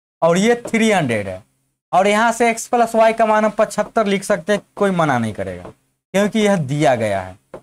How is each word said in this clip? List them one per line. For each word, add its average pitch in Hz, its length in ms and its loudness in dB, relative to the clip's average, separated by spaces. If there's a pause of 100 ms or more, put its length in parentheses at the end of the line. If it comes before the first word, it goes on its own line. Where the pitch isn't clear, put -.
(220)
और 170 160 2
ये 226 260 2
थ्री 220 280 0
हंड्रेड 117 360 -2
है, 95 160 -10 (480)
और 185 160 4
यहाँ 220 240 2
से 233 220 0
x - 140 -10
प्लस 233 280 0
y 220 220 4
का 226 80 2
मान 214 200 2
हम 214 80 0
पचहत्तर 208 540 -2
लिख 196 160 -2
सकते 202 300 -2
हैं, 202 80 -2 (140)
कोई 202 160 0
मना 156 280 0
नहीं 110 140 -4
करेगा, 92 300 -8
क्योंकि - 760 -4
यह 202 180 2
दिया 143 380 0
गया 104 260 -2
है, 92 160 -14 (260)